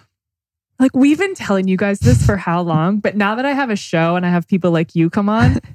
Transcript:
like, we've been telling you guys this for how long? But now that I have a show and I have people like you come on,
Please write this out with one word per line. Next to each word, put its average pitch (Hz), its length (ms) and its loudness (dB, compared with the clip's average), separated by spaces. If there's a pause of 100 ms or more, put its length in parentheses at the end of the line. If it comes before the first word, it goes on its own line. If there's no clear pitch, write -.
(800)
like, 262 160 2
we've 285 240 4
been 392 160 -4
telling 190 320 -2
you 185 100 2
guys 202 220 -2
this - 260 2
for 202 120 2
how 170 220 -2
long? 170 420 0
But 196 140 -4
now 202 200 0
that 254 100 -4
I 285 80 -2
have 269 160 -2
a 214 60 -2
show 170 400 -2
and 180 100 -2
I 180 40 0
have 175 180 -2
people 180 240 0
like 160 240 -2
you 165 160 2
come 202 180 -2
on, 233 300 2 (160)